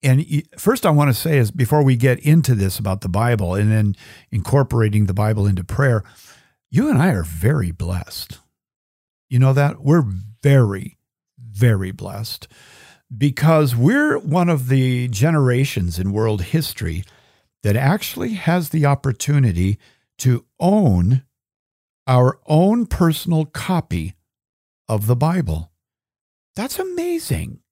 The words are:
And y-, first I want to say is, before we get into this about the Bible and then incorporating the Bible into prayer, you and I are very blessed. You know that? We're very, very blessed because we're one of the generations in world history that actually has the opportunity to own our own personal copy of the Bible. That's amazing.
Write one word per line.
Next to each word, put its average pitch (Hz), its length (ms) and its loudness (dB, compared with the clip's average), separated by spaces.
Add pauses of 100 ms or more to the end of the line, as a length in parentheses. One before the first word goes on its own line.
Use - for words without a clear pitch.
And 135 280 2
y-, 151 140 -2 (120)
first - 300 0
I 170 40 4
want 147 240 4
to - 60 -6
say 156 180 0
is, 110 120 2
before 147 320 0
we 135 140 4
get 123 240 2
into 147 340 4
this 98 240 0
about 98 240 -4
the 95 60 -6
Bible 101 460 0
and 104 160 2
then 107 260 0 (340)
incorporating 110 760 0
the 92 80 -4
Bible 104 320 0
into 95 160 0
prayer, 120 400 0 (680)
you 226 180 0
and 262 100 2
I 170 100 2
are 98 140 0
very 87 480 -2
blessed. - 680 -10 (920)
You 123 100 0
know 131 140 4
that? 143 300 0
We're 147 220 4 (380)
very, 110 540 2 (420)
very 104 520 0
blessed 95 580 -12 (680)
because 143 600 2
we're 269 420 2
one 175 300 0
of 135 200 -2
the 127 400 0
generations 123 920 0
in 95 140 -2
world 107 300 0
history 87 640 -4 (580)
that 104 140 0
actually 214 580 -2
has 175 340 -2
the 156 180 0
opportunity 123 920 0 (400)
to 123 260 0 (160)
own 131 640 2 (840)
our 127 400 2
own 196 400 2
personal 165 600 0
copy 92 680 -6 (760)
of 104 200 -2
the 123 80 2
Bible. 127 560 -2 (840)
That's 233 240 -8
amazing. 349 800 -6 (140)